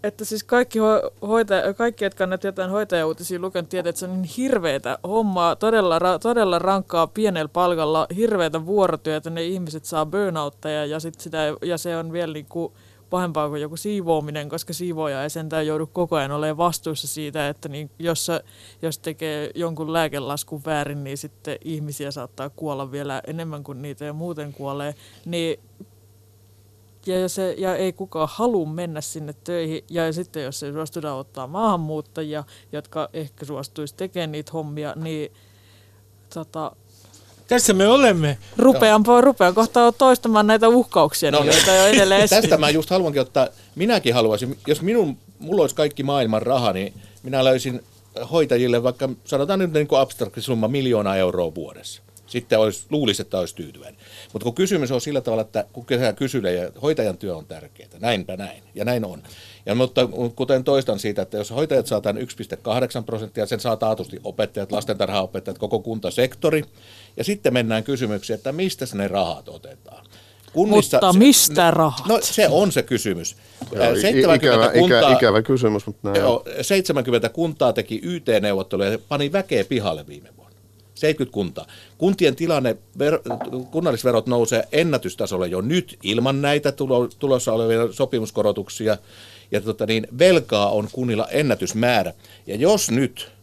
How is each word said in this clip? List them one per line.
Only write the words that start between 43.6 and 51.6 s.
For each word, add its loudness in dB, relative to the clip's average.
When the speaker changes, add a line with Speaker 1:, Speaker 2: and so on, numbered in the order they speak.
Speaker 3:
minäkin 0
haluaisin, 0
jos 0
minun, 0
mulla 0
olisi 0
kaikki -2
maailman 0
raha, 2
niin -6
minä -2
löysin 2
hoitajille 2
vaikka, -2
sanotaan -2
nyt, -2
niin 2
kuin 4
abstrakti -4
summa, -2
miljoona 0
euroa 0
vuodessa. -14